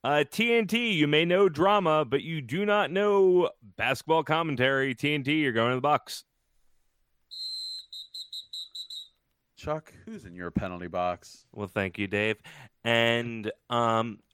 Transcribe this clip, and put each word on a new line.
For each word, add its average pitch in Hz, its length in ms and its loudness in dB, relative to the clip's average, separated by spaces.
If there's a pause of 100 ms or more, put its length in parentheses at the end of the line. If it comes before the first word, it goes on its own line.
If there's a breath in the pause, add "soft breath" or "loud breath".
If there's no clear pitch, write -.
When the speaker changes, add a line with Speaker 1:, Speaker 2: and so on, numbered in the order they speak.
Speaker 1:
Uh, 147 260 2
T 233 240 0
N 226 140 2
T, 233 240 -2
you 151 160 2
may 151 180 4
know 185 240 4
drama, 160 560 2
but 135 160 -2
you 160 180 -8
do 139 240 -4
not 208 280 0
know 190 580 4 (280)
basketball 139 460 0
commentary. 135 720 0
T 147 220 -2
N 139 80 -4
T, 151 180 0
you're 131 120 0
going 113 180 2
to 127 60 0
the 123 40 -4
box. 143 420 0 (3250)
Speaker 2:
Chuck, 151 340 -8 (140)
who's 208 200 -16
in 87 100 -16
your 87 160 -8
penalty 90 360 -2
box? 90 680 -4
Speaker 1:
Well, 104 140 -8
thank 95 300 -2
you, 104 80 -2
Dave. 104 320 0 (460 loud breath)
And, 117 680 0 (200)
um, 113 480 0 (140)